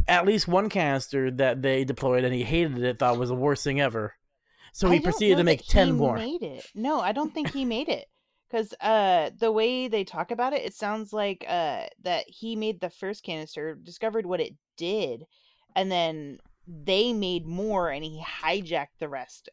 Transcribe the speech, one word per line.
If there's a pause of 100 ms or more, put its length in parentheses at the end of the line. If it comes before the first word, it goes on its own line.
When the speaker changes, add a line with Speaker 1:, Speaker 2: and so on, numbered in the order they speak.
Speaker 1:
at
least
one
canister
that
they
deployed
and
he
hated
it,
thought
was
the
worst
thing
ever. (580)
So
he
Speaker 2:
I
don't
Speaker 1:
proceeded
Speaker 2:
know
Speaker 1:
to
make
Speaker 2:
that
Speaker 1:
ten
Speaker 2:
he
Speaker 1:
more.
Speaker 2:
made
it.
No,
I
don't
think
he
made
it. (420)
'Cause,
uh,
the
way
they
talk
about
it,
it
sounds
like,
uh, (160)
that
he
made
the
first
canister,
discovered
what
it (200)
did, (480)
and
then (300)
they
made
more,
and
he
hijacked
the
rest